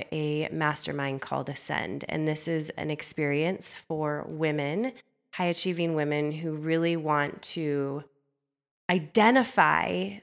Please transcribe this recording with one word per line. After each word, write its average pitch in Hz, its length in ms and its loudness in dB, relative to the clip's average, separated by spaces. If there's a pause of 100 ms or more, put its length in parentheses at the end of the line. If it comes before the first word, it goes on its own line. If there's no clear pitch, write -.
(120)
a 151 380 -2
mastermind 147 720 -2
called 135 300 -4
Ascend. 135 580 -6
And 156 180 -2
this 151 220 -2
is 160 220 -2
an 156 200 -6
experience 151 840 -2
for 151 520 -4
women, 156 640 -2 (420)
high 180 120 0
achieving 170 480 0
women 147 380 0
who 156 200 -4
really 165 440 2
want 151 460 0
to 143 640 -2 (840)
identify 185 1200 4 (120)